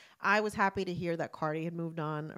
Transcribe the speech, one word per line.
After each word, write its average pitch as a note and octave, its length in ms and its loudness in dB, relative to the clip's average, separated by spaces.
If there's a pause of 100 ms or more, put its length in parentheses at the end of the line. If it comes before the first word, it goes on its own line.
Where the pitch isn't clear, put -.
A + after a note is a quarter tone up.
(200)
I G3+ 200 4
was G#3+ 140 0
happy G3 300 2
to F3 80 -2
hear E3+ 240 0
that - 160 -2
Cardi D#3+ 320 -2
had E3+ 100 -2
moved E3 260 -4
on D3+ 380 -4